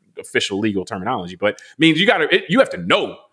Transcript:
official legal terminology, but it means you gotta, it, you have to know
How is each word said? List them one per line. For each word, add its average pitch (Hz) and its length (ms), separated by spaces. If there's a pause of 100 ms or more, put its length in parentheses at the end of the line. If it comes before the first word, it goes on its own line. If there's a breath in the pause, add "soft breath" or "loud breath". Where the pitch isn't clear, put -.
(180)
official 98 400
legal 101 260
terminology, 92 520
but 104 180
it - 240
means 160 220
you 202 60
gotta, 180 280
it, 202 140
you 214 120
have - 100
to 180 80
know 170 400 (140)